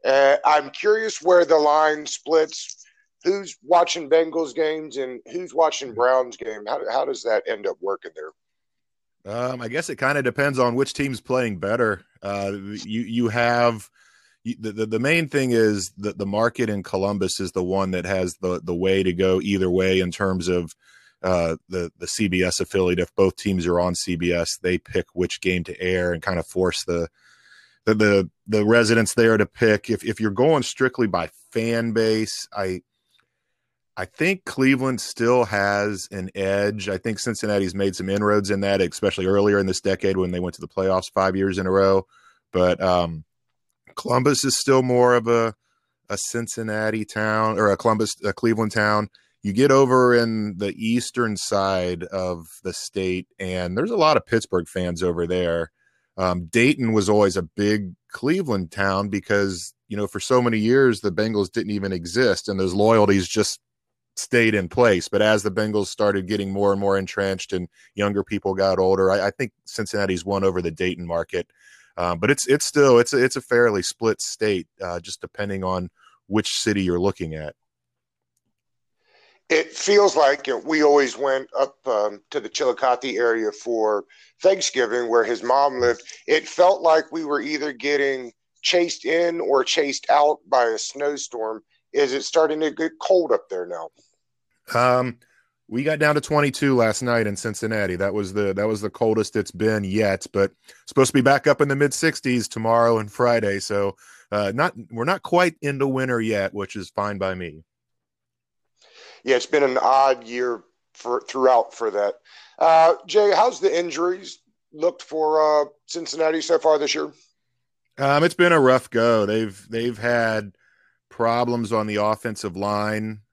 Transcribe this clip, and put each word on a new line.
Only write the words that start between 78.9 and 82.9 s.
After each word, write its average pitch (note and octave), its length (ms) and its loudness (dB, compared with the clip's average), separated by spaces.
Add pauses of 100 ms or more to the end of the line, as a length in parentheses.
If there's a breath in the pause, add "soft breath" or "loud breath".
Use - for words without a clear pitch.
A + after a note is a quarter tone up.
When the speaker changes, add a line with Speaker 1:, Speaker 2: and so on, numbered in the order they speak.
Speaker 1:
It D#3 240 0
feels G3+ 420 4
like, C#3+ 320 4
you C3+ 60 -2
know, G#2+ 120 -4
we D#3 160 0
always C#3+ 360 4
went C3+ 320 -2 (100)
up, C3 160 -2 (100)
um, G#2 440 -2
to C#3+ 100 -6
the G#2+ 80 -10
Chillicothe B2 720 -2